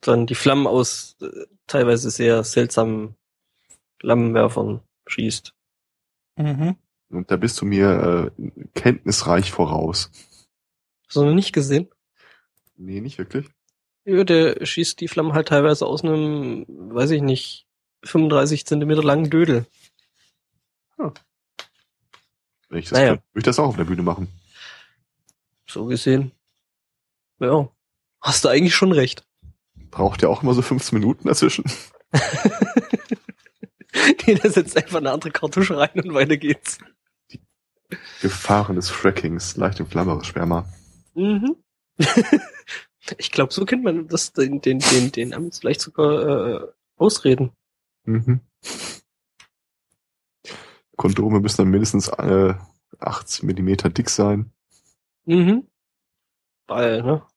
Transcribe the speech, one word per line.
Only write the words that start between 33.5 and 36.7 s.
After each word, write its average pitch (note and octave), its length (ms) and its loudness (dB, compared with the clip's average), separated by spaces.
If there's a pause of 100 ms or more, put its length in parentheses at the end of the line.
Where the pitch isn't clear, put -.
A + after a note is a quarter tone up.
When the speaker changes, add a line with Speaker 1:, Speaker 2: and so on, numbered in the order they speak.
Speaker 1:
Nee, A3 100 6
da G#3+ 140 2
setzt - 260 2
einfach D#3+ 220 -2
eine C#3 140 -2
andere D#3 200 -6
Kartusche F3 460 -2
rein D3 180 2
und F3+ 200 -4
weiter C#3+ 220 4
geht's. D3+ 420 -4 (520)